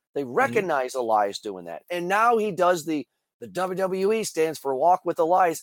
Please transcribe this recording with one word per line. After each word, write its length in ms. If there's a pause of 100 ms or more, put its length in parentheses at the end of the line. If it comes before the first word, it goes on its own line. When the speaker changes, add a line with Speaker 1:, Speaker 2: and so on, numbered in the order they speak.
(140)
Speaker 1:
They 80
Speaker 2:
Mm-hmm. 100
Speaker 1:
recognize 640
Elias 440
doing 280
that. 240
And 180
now 300
he 120
does 360
the, 200 (340)
the 60
W 300
W 380
E 100
stands 340
for 160
Walk 300
with 140
Elias, 440